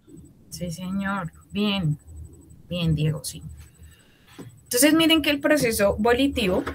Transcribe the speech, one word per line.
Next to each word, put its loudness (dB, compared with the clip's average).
Sí, -10
señor. -6
Bien, 0
bien, 0
Diego, -2
sí. -12
Entonces, 4
miren 4
que 2
el -2
proceso 2
volitivo, 2